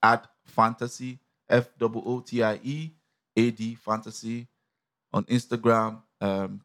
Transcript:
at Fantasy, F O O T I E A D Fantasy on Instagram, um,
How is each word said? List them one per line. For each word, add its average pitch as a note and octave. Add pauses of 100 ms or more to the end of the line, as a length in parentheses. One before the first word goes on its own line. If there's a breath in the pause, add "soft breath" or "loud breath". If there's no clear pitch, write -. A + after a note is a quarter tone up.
at A#2 (200)
Fantasy, A#2+ (300)
F A#2+ (140)
O A2+ (140)
O B2
T A#2+
I G#2+
E D3+ (440)
A A#2
D A2+
Fantasy A2+ (640)
on G2+
Instagram, A2+ (200)
um, G2